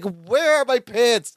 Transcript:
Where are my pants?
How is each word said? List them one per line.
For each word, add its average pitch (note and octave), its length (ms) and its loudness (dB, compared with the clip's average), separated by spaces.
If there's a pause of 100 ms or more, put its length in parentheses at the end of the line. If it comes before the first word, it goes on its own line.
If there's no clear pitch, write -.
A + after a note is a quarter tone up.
Where G3+ 540 -2
are C#4 80 0
my B3+ 140 -2
pants? A3+ 580 -2